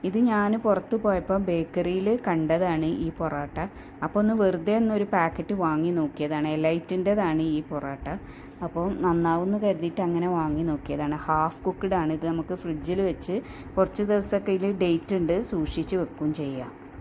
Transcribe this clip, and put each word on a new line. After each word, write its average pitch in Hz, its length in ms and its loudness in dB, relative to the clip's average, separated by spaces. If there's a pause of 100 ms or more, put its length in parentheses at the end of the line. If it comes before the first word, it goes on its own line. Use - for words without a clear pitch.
ഇത് 190 140 0
ഞാൻ 214 360 4
പുറത്ത് 214 420 2
പോയപ്പോൾ 196 420 2
ബേക്കറിയിൽ 180 880 0
കണ്ടതാണ് 160 580 2
ഈ 160 240 0
പൊറോട്ട. 156 580 -4 (360)
അപ്പോൾ 160 160 0
ഒന്ന് 214 140 4
വെറുതെ 190 420 4
ഒന്നൊരു 220 280 2
പാക്കറ്റ് 175 500 0
വാങ്ങി 165 380 2
നോക്കിയതാണ്. 151 560 0
എലൈറ്റിൻ്റെതാണ് 165 960 2
ഈ 151 200 0
പൊറോട്ട. 139 460 -6 (560)
അപ്പോൾ 175 380 -2
നന്നാവുമെന്ന് 170 560 2
കരുതിയിട്ട് 175 440 0
അങ്ങനെ 170 260 0
വാങ്ങി 160 360 0
നോക്കിയതാണ്. 147 520 -2
ഹാഫ് 156 500 0
കുക്ക്ഡ് 185 280 -2
ആണ്. 160 200 0
ഇത് 156 120 -4
നമുക്ക് 165 300 -2
ഫ്രിഡ്ജിൽ 165 460 -4
വെച്ച് 185 400 -2 (360)
കുറച്ച് 190 260 2
ദിവസമൊക്കെ 202 480 2
ഇതിൽ 190 260 2
ഡേറ്റ് 175 380 2
ഉണ്ട്, 175 260 2
സൂക്ഷിച്ച് 165 540 -2
വെക്കുകയും 156 380 -2
ചെയ്യാം. 135 560 -8 (120)